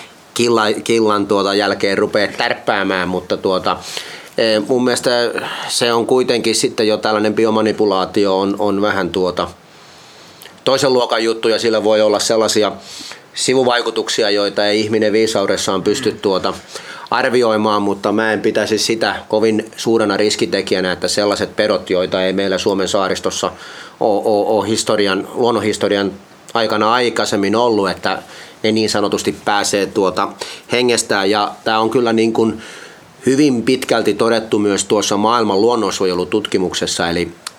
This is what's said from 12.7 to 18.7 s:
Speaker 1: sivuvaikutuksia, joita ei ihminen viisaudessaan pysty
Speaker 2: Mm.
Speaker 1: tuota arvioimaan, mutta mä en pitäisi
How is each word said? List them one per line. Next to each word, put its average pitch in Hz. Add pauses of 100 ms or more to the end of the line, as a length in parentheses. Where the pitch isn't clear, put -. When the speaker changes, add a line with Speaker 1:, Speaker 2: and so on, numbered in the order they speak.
Speaker 1:
sivuvaikutuksia, 120
joita 101
ei 104
ihminen 107
viisaudessaan 101
pysty 104
Speaker 2:
Mm. -
Speaker 1:
tuota 95 (560)
arvioimaan, 113
mutta 101
mä 110
en 104
pitäisi 107